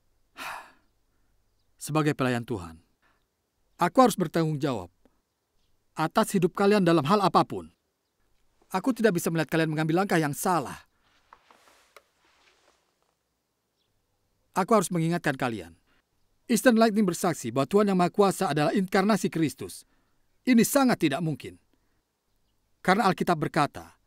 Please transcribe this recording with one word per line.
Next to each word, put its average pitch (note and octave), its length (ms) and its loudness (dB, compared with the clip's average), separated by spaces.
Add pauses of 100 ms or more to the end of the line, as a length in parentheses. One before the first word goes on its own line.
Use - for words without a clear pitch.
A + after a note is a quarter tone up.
(1800)
Sebagai D3 380 -2
pelayan B2 320 -4
Tuhan, E2+ 320 -10 (960)
aku - 240 0
harus B3 160 4
bertanggung D#3+ 400 -2
jawab B2+ 320 -4 (1040)
atas F3+ 380 0
hidup F3 240 0
kalian G#3 260 4
dalam E3 220 4
hal G3 160 2
apapun. D#3+ 480 0 (1040)
Aku A3+ 240 -2
tidak G#3 240 2
bisa - 100 -4
melihat E3 220 -2
kalian D#3+ 180 0
mengambil D#3+ 320 0
langkah G3 160 0
yang D#3 160 0
salah. C#3 540 -4 (3750)
Aku F#3+ 180 -2
harus G#3 160 2
mengingatkan E3 460 -2
kalian. G#2 400 -6 (720)
Eastern A3+ 320 2
Lightning A3 260 4
bersaksi E3+ 460 -4
bahwa C3+ 160 0
Tuhan G#3 240 2
Yang F#3 80 2
Maha F3 120 2
Kuasa F#3+ 360 2
adalah D3 240 0
inkarnasi G3 560 0
Kristus. B2+ 560 -6 (600)
Ini A#3+ 200 6
sangat C4 400 2
tidak C#3+ 160 0
mungkin. C3 400 -8 (1200)
Karena F#3+ 280 0
Alkitab F3 320 -2
berkata, D3 560 -4 (120)